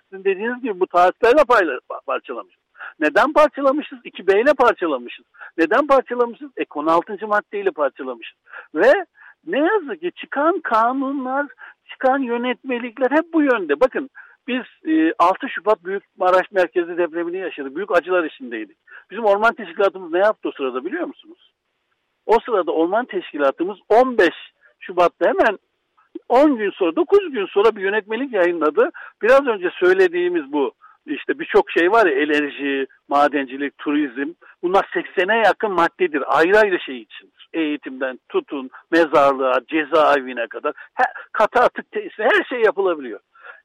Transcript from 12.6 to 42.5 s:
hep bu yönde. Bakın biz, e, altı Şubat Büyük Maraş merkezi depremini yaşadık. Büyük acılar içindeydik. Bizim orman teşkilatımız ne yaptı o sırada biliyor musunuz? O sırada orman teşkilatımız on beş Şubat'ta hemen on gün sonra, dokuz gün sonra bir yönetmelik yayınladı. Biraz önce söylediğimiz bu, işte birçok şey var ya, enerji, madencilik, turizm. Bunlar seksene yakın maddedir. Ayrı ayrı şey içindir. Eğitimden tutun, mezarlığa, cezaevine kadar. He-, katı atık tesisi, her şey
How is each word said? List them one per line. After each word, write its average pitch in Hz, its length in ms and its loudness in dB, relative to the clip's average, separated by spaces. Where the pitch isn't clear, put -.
hep 330 220 -2
bu 320 100 2
yönde. 220 380 0
Bakın 262 300 0
biz, 247 140 -4
e, 165 300 2
altı 190 300 0
Şubat 202 360 -2
Büyük 196 200 -8
Maraş 185 360 0
merkezi 175 460 -2
depremini 170 380 -4
yaşadık. 143 400 -8
Büyük 196 200 -2
acılar 175 280 0
içindeydik. 117 540 -10
Bizim 214 140 -10
orman 214 300 2
teşkilatımız 190 580 -4
ne 175 60 -4
yaptı 202 300 0
o 135 40 -6
sırada 127 320 -6
biliyor 240 220 -8
musunuz? - 460 -20
O 220 140 4
sırada 180 320 -2
orman 185 320 0
teşkilatımız 165 760 -4
on 247 300 4
beş 170 160 4
Şubat'ta 175 460 0
hemen 285 320 2
on 277 280 4
gün 208 140 -2
sonra, 165 260 -2
dokuz 381 340 2
gün 208 160 -4
sonra 214 300 2
bir 196 60 -8
yönetmelik 220 500 -4
yayınladı. 175 580 2
Biraz 269 240 4
önce 190 240 -2
söylediğimiz 175 720 2
bu, 135 200 0
işte 143 320 -6
birçok 175 320 0
şey 175 220 0
var 226 140 4
ya, 156 60 2
enerji, 139 720 -2
madencilik, 139 720 -2
turizm. 147 540 -4
Bunlar 185 320 0
seksene 185 420 -2
yakın 208 360 0
maddedir. 170 500 -2
Ayrı 185 200 4
ayrı 196 220 2
şey 135 160 -12
içindir. - 560 -20
Eğitimden 139 760 -6
tutun, 143 420 -6
mezarlığa, 135 760 2
cezaevine 143 800 0
kadar. 143 260 -8
He-, - 180 -2
katı 220 280 0
atık - 320 -2
tesisi, 214 300 -10
her 311 260 2
şey 247 120 -6